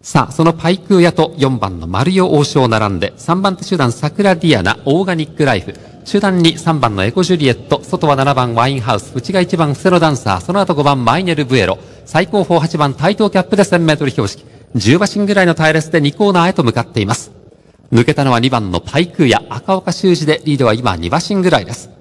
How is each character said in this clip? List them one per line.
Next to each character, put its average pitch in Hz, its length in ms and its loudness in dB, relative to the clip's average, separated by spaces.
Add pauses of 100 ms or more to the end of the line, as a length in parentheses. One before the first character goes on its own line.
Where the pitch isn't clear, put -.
さ 131 280 -2
あ、 - 20 -14
そ 165 140 -2
の 165 80 2
パ 165 160 -4
イ 190 80 0
ク 190 220 2
ー - 20 6
ヤ 170 100 4
と 160 260 0
四 131 220 0
番 95 220 -6
の 82 60 -10
マ 95 180 -2
リ 185 160 2
オ 185 100 0
王 143 140 2
将 131 240 2
並 107 240 0
ん 87 60 -4
で、 95 180 -4
三 180 240 -2
番 190 160 -2
手 - 80 -14
集 185 120 -4
団 127 140 2
桜 185 440 0
デ 170 120 -2
ィ 139 100 4
ア 90 60 -2
ナ、 101 220 -2
オ 151 160 2
ー 196 40 -2
ガ 185 80 -4
ニ 156 140 -4
ッ - 80 -20
ク 156 80 0
ラ 127 120 2
イ 95 40 -2
フ、 - 160 -12 (300)
中 202 160 -2
段 190 160 0
に 165 200 2
三 160 220 -2
番 117 160 0
の 95 80 0
エ 107 80 0
コ 190 100 -2
ジ 175 120 0
ュ 175 40 0
リ 143 120 2
エ - 20 2
ッ - 20 2
ト、 - 300 -4
外 175 240 -4
は 143 80 4
七 135 180 0
番 123 220 -2
ワ 120 140 2
イ 139 60 -2
ン 127 60 -6
ハ 113 140 -2
ウ 98 40 -4
ス、 - 160 -14
内 131 180 -6
が 190 80 2
一 175 160 -2
番 147 160 0
布 - 80 -8
施 190 80 2
の 180 100 4
ダ 160 100 4
ン 143 60 0
サ 101 200 -2
ー、 90 40 -4
そ 175 140 -8
の 202 80 0
後 180 140 0
五 143 80 0
番 139 200 2
マ 120 160 2
イ 190 60 -4
ネ 170 100 0
ル 147 80 -2
ブ 127 140 0
エ 98 80 4
ロ、 92 120 -2 (280)
最 180 220 0
後 202 180 0
方 170 140 2
八 165 180 -2
番 143 160 0
台 190 220 0
東 208 140 0
キ 196 80 -2
ャ 185 40 2
ッ - 40 -2
プ 202 120 -2
で 196 80 4
千 170 200 0
メ 156 80 2
ー 147 40 0
ト 151 80 -4
ル 131 60 -2
標 107 180 -4
識、 - 160 -16 (300)
十 110 200 4
馬 196 180 2
身 202 120 -2
ぐ 202 80 0
ら 196 100 4
い - 20 4
の 170 80 2
隊 156 200 2
列 156 180 -2
で 170 80 2
二 143 140 0
コ 202 160 0
ー - 20 0
ナ 170 140 2
ー 185 60 2
へ - 20 -4
と 170 100 0
向 117 80 2
か 117 100 -2
っ - 60 -6
て - 140 -4
い 98 40 0
ま 101 100 -2
す。 - 160 -14 (600)
抜 117 140 4
け 151 80 0
た 143 100 -2
の 135 80 2
は 120 80 2
二 123 100 0
番 110 220 -2
の 123 80 -2
パ - 200 -4
イ 175 80 0
ク 170 160 -2
ー 135 40 4
ヤ、 - 220 2
赤 131 260 -4
岡 185 160 -4
修 180 240 2
二 151 100 -6
で 151 200 0
リ 147 100 0
ー - 20 -4
ド 131 80 2
は 110 80 4
今 117 220 -2
二 85 140 -6
馬 147 180 0
身 202 140 -2
ぐ 180 80 2
ら 160 100 2
い 90 60 -6
で - 80 -12
す。 - 160 -16 (120)